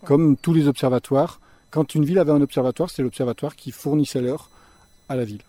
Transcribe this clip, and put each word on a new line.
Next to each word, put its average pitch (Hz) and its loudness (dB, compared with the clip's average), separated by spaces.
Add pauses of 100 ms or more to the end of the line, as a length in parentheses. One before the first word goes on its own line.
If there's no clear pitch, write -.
Comme 147 4
tous - -2
les 160 4
observatoires, 135 0 (300)
quand - -2
une 151 2
ville 175 0
avait 151 2
un 143 4
observatoire, 139 -2
c'est - -6
l'observatoire 123 -6
qui - -16
fournissait 143 -2
l'heure 123 -6 (580)
à 135 -6
la 123 -2
ville. 104 -12